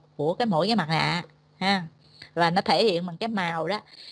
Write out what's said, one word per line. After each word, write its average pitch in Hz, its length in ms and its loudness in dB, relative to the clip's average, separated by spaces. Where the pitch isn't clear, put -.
của 151 160 0
cái 240 120 0
mỗi 175 220 2
cái 233 80 2
mặt 160 140 0
nạ 156 340 0
ha. 190 240 0
Và 170 160 2
nó 185 120 2
thể 196 220 2
hiện 180 220 2
bằng 165 120 -10
cái 226 100 -4
màu 170 400 -4
đó. 202 140 -6